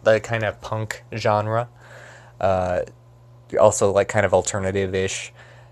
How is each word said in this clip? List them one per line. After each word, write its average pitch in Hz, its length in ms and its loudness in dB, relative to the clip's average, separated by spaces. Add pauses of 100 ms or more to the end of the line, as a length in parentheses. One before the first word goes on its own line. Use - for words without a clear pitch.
the 110 160 4
kind 110 240 -4
of 101 180 -4
punk 110 420 -8 (120)
genre, 110 540 0 (720)
uh, 92 420 0 (760)
also, 104 320 4
like, 98 180 2
kind 104 160 2
of 92 80 0
alternative-ish. 95 1000 -2 (380)